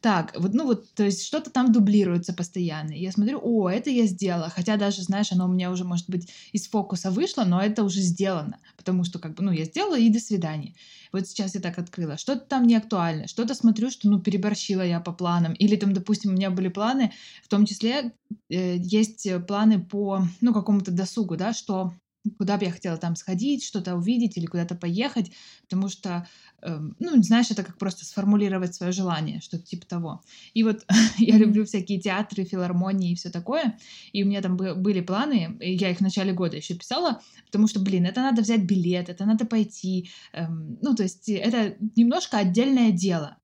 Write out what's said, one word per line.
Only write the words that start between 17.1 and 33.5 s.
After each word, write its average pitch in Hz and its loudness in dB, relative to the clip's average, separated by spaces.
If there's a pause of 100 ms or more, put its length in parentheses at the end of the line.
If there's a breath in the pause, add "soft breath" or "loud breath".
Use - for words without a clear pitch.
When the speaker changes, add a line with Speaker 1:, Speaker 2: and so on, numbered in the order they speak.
Speaker 1:
в - -20
том 208 6
числе, 233 -2 (380)
э, 180 0
есть, 214 0
э, 185 0
планы 202 4
по, 196 -2 (180)
ну, 233 4
какому-то 196 0
досугу, 180 -2
да, 202 -2
что, 190 -4 (460)
куда 202 0
бы 196 0
я 175 -2
хотела 170 -6
там 170 -2
сходить, 226 -2
что-то 180 -6
увидеть 214 0
или 170 -4
куда-то 170 -4
поехать, 180 -2 (320 loud breath)
потому 190 -2
что, 175 -6 (340 loud breath)
эм, 156 -8
ну, 302 4
знаешь, 233 4
это 202 -4
как 175 -12
просто - -6
сформулировать 196 0
свое 180 -4
желание, 160 -4
что-то - -10
типа - -12
того. 170 -8 (320 loud breath)
И 220 2
вот 220 0
<laughs> 220 6
я 220 8
Speaker 2:
Мгм. - 10
Speaker 1:
люблю 214 6
всякие 196 -4
театры, 196 -4
филармонии 180 -2
и - -2
все 180 -10
такое. 240 -4 (340 loud breath)